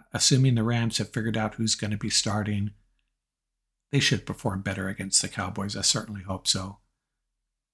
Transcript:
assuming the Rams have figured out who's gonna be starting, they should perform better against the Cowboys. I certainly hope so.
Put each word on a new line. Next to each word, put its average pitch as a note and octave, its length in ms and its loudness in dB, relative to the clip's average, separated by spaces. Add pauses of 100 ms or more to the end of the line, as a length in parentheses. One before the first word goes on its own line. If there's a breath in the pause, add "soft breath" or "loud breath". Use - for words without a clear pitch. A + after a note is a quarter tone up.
(140)
assuming C3 420 6
the A2+ 80 2
Rams A#2 340 0
have - 160 -4
figured A2+ 240 -2
out G#2+ 180 -2
who's A2 200 0
gonna G#2 220 -4
be G#2+ 120 -4
starting, G#2 640 0 (1200)
they C#3 80 4
should C3+ 260 2
perform G2 380 -4
better F#2+ 240 -4
against G2 340 -2
the F2+ 60 -4
Cowboys. G2 500 -4
I F#2+ 40 -6
certainly G#2 420 0
hope F#2+ 240 -4
so. G2 320 -2 (920)